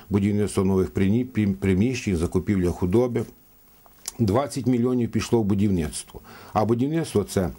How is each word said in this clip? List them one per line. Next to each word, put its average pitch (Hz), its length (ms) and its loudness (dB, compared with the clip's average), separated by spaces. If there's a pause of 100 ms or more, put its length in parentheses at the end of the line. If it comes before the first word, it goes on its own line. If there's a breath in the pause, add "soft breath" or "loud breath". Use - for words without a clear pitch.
(100)
будівництво 101 540 0
нових 95 260 2
прині-, 101 340 2
прим-, 101 300 -2
приміщень, 101 600 0
закупівля 90 540 0
худоби. 113 540 0 (920)
Двадцять 120 480 0
мільйонів 123 440 0
пішло 113 300 0
в 110 40 0
будівництво. 98 760 -2 (320 loud breath)
А 107 120 2
будівництво — 120 600 0
це 90 340 -2